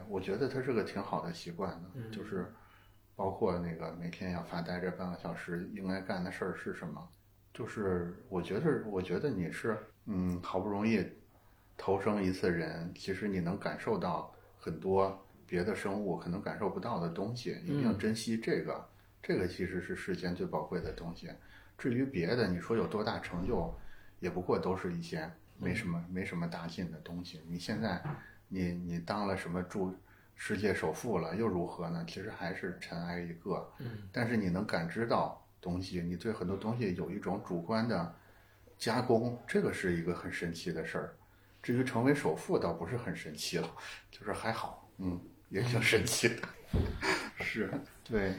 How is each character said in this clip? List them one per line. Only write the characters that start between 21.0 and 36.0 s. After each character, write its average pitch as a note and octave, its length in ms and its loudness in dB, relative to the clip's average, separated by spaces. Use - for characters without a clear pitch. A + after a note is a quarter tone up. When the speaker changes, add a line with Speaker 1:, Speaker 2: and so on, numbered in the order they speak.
Speaker 1:
西。 - 140 -12
至 B2+ 160 0
于 C3 100 2
别 G2 320 2
的， A#2 100 4
你 F2+ 140 2
说 A#2 160 0
有 F#2 100 4
多 G#2 160 0
大 G#2+ 180 0
成 F2 260 -2
就， F#2 280 2
也 F2+ 80 -2
不 F2 140 -2
过 G#2 160 4
都 F#2 180 2
是 F2+ 160 -2
一 E2+ 80 -2
些 E2 300 -4
没 F2+ 180 0
什 - 140 0
么， E2+ 180 0
Speaker 2:
嗯。 F2+ 60 -8
Speaker 1:
没 F#2 140 0
什 F2+ 100 -4
么 E2+ 100 0
大 E2+ 200 -6
劲 E2+ 260 -4
的 D#2 60 -10
东 F2 260 -8
西。 D#2 240 -12
你 F2 100 -4
现 G#2 220 -2
在， G2 220 0
你， F2+ 240 2
你 F2 260 -2
当 G2+ 280 0
了 F#2+ 80 2
什 F2+ 160 -4
么 F2+ 120 0
驻-， F#2 320 -2
世 G#2 220 -2
界 G2 160 4
首 E2 180 0
富 G#2 260 0
了， E2 160 0
又 A2+ 140 2
如 F2 180 2
何 E2+ 220 -4
呢？ E2+ 180 -2
其 F#2+ 160 -8
实 F2+ 80 -6
还 F2 220 -4
是 F#2 260 -4
尘 E2+ 280 -6
埃 F2 140 -2
一 E2+ 140 -4
个。 - 320 -2
Speaker 2:
嗯。 C3 80 -8
Speaker 1:
但 A#2+ 160 2
是 A#2+ 80 4
你 G2 140 4
能 F#2+ 160 2
感 E2+ 220 2
知 A2+ 180 0
到 A#2 360 2
东 F2+ 200 -2
西， F#2 200 -2